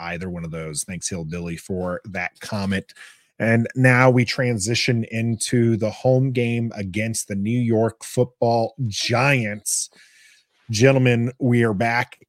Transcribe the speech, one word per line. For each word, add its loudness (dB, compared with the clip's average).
either -8
one -8
of -10
those. -8
Thanks, -10
Hillbilly, -8
for -6
that -10
comment. -4
And 2
now 6
we 4
transition -2
into 0
the -2
home 2
game -2
against -6
the -6
New -2
York 2
Football 0
Giants. -2
Gentlemen, 4
we 4
are 2
back -2